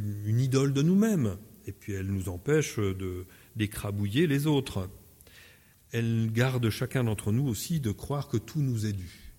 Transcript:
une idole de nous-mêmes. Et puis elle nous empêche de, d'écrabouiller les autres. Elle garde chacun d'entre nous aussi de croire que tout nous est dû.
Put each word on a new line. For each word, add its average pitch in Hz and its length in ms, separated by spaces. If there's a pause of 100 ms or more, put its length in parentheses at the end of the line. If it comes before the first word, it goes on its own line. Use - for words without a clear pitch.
(260)
une 113 120
idole 135 340
de 139 100
nous-mêmes. 180 560 (280)
Et 98 60
puis - 220
elle 95 140
nous 98 200
empêche 139 500
de, 95 480 (300)
d'écrabouiller 104 720
les 143 200
autres. 131 420 (1040)
Elle 113 380
garde 117 400
chacun 127 340
d'entre 104 280
nous 135 160
aussi 151 320
de 113 100
croire 139 380
que - 80
tout 151 240
nous 117 260
est 107 60
dû. 90 460